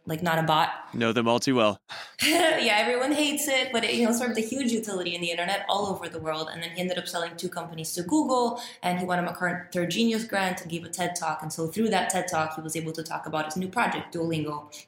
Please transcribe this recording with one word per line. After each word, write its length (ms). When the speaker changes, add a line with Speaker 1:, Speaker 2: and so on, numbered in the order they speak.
Speaker 1:
like, 180
not 160
a 40
bot. 260
Speaker 2:
Know 180
them 160
all 120
too 160
well. 300
Speaker 1:
<laughs> 40
Yeah, 600
everyone 320
hates 360
it, 240
but 120
it, 100
you 100
know, 80
served 280
a 20
huge 300
utility 420
in 80
the 80
internet 400
all 160
over 240
the 100
world. 320
And 120
then 80
he 100
ended 160
up 100
selling 300
two 100
companies 460
to 80
Google, 580
and 180
he 60
won 140
a 20
McCarthy 640
Genius 380
Grant 380
and 100
gave 120
a 60
ted 260
Talk. 280
And 100
so 140
through 220
that 200
ted 180
Talk, 280
he 60
was 140
able 180
to 100
talk 240
about 180
his 100
new 120
project, 480
Duolingo. 580